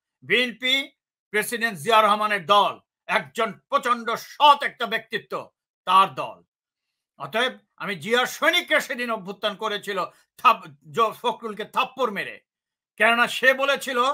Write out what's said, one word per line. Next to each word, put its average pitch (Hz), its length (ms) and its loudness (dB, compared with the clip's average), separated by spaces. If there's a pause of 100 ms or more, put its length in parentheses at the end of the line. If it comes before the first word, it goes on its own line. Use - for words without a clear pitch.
(220)
বিএনপি 254 680 0 (400)
প্রেসিডেন্ট 214 480 -4
জিয়া 220 240 4
রহমানের 208 440 0
দল, 196 340 4 (260)
একজন 202 460 -2
প্রচন্ড 240 600 -4
সৎ 285 480 2
একটা 233 240 -6
ব্যক্তিত্ব, 196 640 -8 (340)
তার 185 300 4
দল। 117 280 -10 (760)
অতএব 220 400 -4 (180)
আমি 190 200 -6
জিয়ার 226 300 0
সৈনিকরা 311 540 0
সেদিন 247 300 -6
অভ্যুত্থান 202 460 -6
করেছিল 202 480 -6 (340)
থাপ-, 196 300 2 (240)
জ-, 214 200 0
ফখরুলকে 220 520 -8
থাপ্পড় 254 460 -4
মেরে, 147 300 -10 (560)
কেননা 233 320 4
সে 262 260 4
বলেছিল 262 600 0